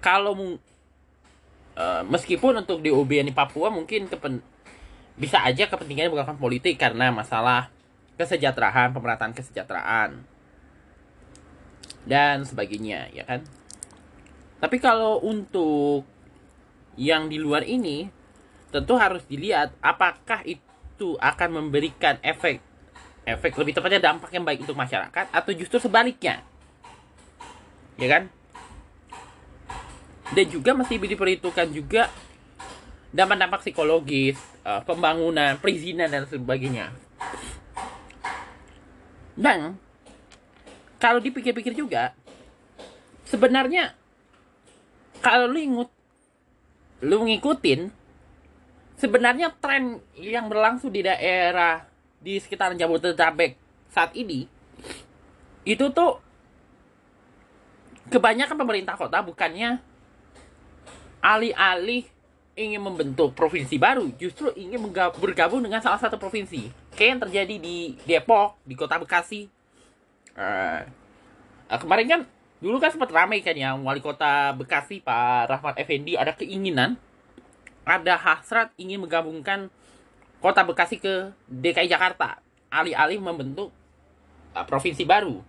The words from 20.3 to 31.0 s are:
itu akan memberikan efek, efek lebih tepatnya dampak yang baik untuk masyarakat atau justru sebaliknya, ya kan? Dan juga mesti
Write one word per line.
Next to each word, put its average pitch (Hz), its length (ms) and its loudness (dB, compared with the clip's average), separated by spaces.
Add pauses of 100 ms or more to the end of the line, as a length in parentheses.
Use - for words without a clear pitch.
itu - 720 -10
akan 156 480 0
memberikan 147 560 0
efek, 151 400 -2 (640)
efek 117 320 -4
lebih 151 160 -2
tepatnya 175 400 2
dampak 160 240 -6
yang 180 80 -4
baik 147 240 -4
untuk 143 80 -6
masyarakat 131 560 -4
atau 175 240 0
justru 180 240 -2
sebaliknya, 226 640 0 (1500)
ya 131 160 -2
kan? 180 160 2 (2000)
Dan 190 160 6
juga 180 240 2
mesti 247 240 -2